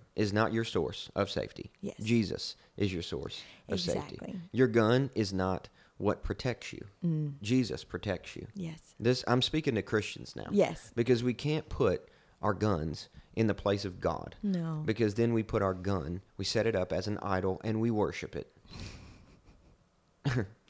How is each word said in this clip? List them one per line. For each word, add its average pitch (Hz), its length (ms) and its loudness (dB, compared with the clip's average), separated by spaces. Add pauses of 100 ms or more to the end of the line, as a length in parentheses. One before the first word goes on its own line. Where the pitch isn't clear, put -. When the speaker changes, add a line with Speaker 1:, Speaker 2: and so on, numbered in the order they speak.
(160)
Speaker 1:
is 101 160 2
not 104 220 2
your 113 100 2
source - 520 -2
of 98 140 2
safety. - 420 -6 (100)
Speaker 2:
Yes. - 200 -8
Speaker 1:
Jesus 110 540 2 (220)
is 98 160 0
your 85 80 -4
source - 400 -6 (260)
of 180 140 -2
safety. 170 340 -2
Speaker 2:
Exactly. - 240 -10 (140)
Speaker 1:
Your 127 140 6
gun 117 480 6
is 98 180 0
not 92 340 0 (300)
what 101 260 0
protects - 480 -4
you. - 140 -12 (200)
Speaker 2:
Mm. 151 360 -2
Speaker 1:
Jesus 107 420 0
protects - 540 -6
you. - 180 -10
Speaker 2:
Yes. 165 420 -10
Speaker 1:
This, 127 300 2
I'm 123 140 4
speaking 160 340 0
to 101 60 2
Christians - 560 -2
now. - 140 -8
Speaker 2:
Yes. - 440 2
Speaker 1:
Because 117 280 4
we 123 100 2
can't 151 340 -2
put - 400 0 (340)
our 104 120 2
guns 87 560 0 (260)
in 113 120 4
the 101 60 4
place 101 320 0
of 92 140 -8
God. - 440 -2
Speaker 2:
No. 165 420 -2
Speaker 1:
Because 107 300 2
then 117 180 4
we 113 100 4
put 110 180 0
our 95 120 4
gun, 92 480 -2 (160)
we 95 80 -4
set 107 220 2
it 110 80 2
up 92 180 0
as 92 140 0
an 104 140 -2
idol, 95 440 0
and 110 160 0
we 117 100 2
worship 104 440 -2
it. - 180 -8 (1700)
<laughs> 123 200 0 (240)